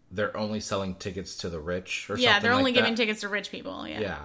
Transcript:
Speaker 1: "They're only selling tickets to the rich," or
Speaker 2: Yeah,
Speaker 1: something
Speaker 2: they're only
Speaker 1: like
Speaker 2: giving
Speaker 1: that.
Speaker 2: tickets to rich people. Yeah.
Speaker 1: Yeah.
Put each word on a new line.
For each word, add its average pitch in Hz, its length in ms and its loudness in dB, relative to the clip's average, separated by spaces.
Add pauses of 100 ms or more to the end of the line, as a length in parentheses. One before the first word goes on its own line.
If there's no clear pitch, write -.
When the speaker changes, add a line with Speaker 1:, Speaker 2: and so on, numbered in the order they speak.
(100)
Speaker 1:
"They're 101 260 -2
only 107 220 0
selling 98 380 -2
tickets 92 420 -6
to 95 100 -4
the 82 120 -6
rich," 90 500 -4
or 202 80 -2
Speaker 2:
Yeah, 247 140 6
Speaker 1:
something 202 100 4
Speaker 2:
they're 233 160 4
only 262 140 4
Speaker 1:
like - 20 2
Speaker 2:
giving 233 200 4
Speaker 1:
that. - 20 -2
Speaker 2:
tickets 214 240 0
to 208 80 -6
rich 202 240 -4
people. - 340 -8
Yeah. - 140 -6
Speaker 1:
Yeah. 87 240 -4